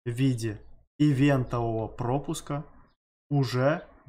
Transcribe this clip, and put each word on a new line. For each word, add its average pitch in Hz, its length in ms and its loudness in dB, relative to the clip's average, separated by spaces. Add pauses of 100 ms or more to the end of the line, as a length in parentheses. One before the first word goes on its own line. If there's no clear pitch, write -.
в 123 60 -6
виде 117 500 0 (380)
ивентового 123 920 2
пропуска 143 760 -6 (680)
уже 135 560 2 (220)